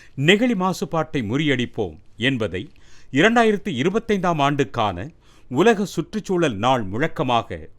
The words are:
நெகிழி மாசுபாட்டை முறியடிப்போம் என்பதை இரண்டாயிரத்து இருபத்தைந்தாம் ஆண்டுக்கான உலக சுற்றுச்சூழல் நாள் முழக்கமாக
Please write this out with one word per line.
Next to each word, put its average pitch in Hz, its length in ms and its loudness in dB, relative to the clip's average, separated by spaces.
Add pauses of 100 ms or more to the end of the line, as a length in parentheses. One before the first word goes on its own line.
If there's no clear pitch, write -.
(180)
நெகிழி 208 380 4
மாசுபாட்டை 165 680 -2
முறியடிப்போம் 120 720 -2 (200)
என்பதை 107 460 -2 (480)
இரண்டாயிரத்து 220 640 4
இருபத்தைந்தாம் 180 720 0
ஆண்டுக்கான 117 640 -2 (400)
உலக 196 360 2
சுற்றுச்சூழல் 175 680 -2
நாள் 120 280 2
முழக்கமாக 113 840 -2 (120)